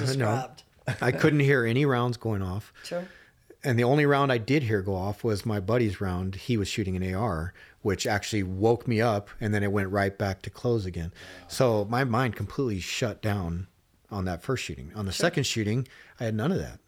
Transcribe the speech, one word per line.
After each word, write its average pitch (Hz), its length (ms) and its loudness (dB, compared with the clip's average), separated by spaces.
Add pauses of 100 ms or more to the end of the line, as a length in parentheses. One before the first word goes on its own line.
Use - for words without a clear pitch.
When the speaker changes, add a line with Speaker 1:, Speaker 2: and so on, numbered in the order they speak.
Speaker 1:
described. 117 560 0 (400)
Speaker 2:
I 120 100 4
couldn't 151 280 4
hear 139 260 4
any 120 180 2
rounds 123 320 2
going 107 260 -2
off. 95 300 -6 (120)
Speaker 1:
Sure. 175 220 -6 (560)
Speaker 2:
And 127 160 2
the 120 60 4
only 143 220 4
round 139 260 4
I 123 60 2
did 131 260 2
hear 107 180 2
go 98 140 -2
off 98 260 -4
was 104 240 0
my 104 140 0
buddy's 107 400 0
round. 95 340 -2
He 117 220 -2
was 101 100 0
shooting 92 300 -2
an 92 60 -2
A 92 120 -2
R, 92 380 -2 (300)
which 113 240 0
actually 107 360 0
woke 98 460 2
me 110 140 2
up, 104 260 0 (120)
and 107 140 0
then 104 80 2
it 101 80 0
went 98 200 0
right 98 260 0
back 98 260 -2
to - 80 -12
close 117 360 -2
again. 87 260 -6 (300)
Speaker 3:
Wow. - 60 -20
Speaker 2:
So 113 360 2
my 117 200 0
mind 120 320 2
completely 107 440 -2
shut 104 420 -4
down 95 440 -2 (440)
on 98 140 -4
that 90 180 -4
first 127 220 -2
shooting. 71 300 -10
On 104 100 -6
the 95 80 -4
Speaker 1:
Sure. - 140 0
Speaker 2:
second 160 180 0
shooting, 113 420 0 (320)
I 123 60 -6
had 110 100 -2
none 113 180 0
of 175 60 0
that. 65 280 -8